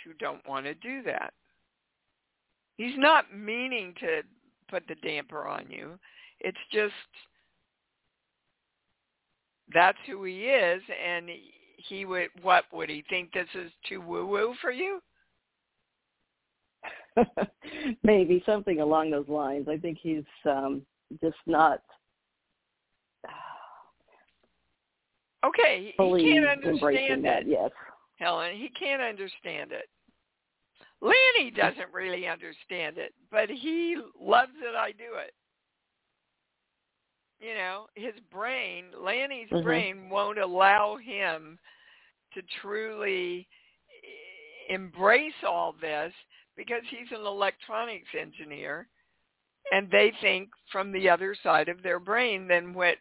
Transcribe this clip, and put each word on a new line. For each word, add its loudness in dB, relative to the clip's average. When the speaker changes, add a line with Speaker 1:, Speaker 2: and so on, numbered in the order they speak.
Speaker 1:
you -20
don't -8
wanna -6
do -12
that? -6
He's -6
not 4
meaning -8
to -4
put -8
the -10
damper -8
on -8
you. -16
It's -6
just 0
that's 6
who -10
he -8
is, 2
and -4
he -10
would, -4
what, 6
would -6
he -10
think -4
this -4
is -10
too -8
woo-woo -2
for -2
you? -4
Speaker 2:
<laughs> 6
Maybe 6
something 2
along 2
those -2
lines. -2
I -2
think -6
he's, -4
um, 0
just 0
not 6
Speaker 1:
Okay, 4
he, -10
he -14
Speaker 2:
fully 6
Speaker 1:
can't 8
Speaker 2:
embracing 2
Speaker 1:
understand 2
Speaker 2:
that, 2
Speaker 1:
it, -6
Speaker 2:
yes. 2
Speaker 1:
Helen. -2
He -10
can't -2
understand -8
it. -12
Lanny 4
doesn't -2
really -6
understand -10
it, -10
but 0
he -4
loves 4
that -8
I -4
do -16
it. -12
You -10
know, -6
his -10
brain, -8
Lanny's -4
Speaker 2:
Mm-hmm. 0
Speaker 1:
brain -2
won't -2
allow 4
him -6
to -12
truly -4
embrace 2
all 0
this -4
because -6
he's -14
an -10
electronics -4
engineer, -12
and 2
they 6
think 0
from -4
the 2
other 4
side 4
of -8
their -2
brain -2
than 2
what, 2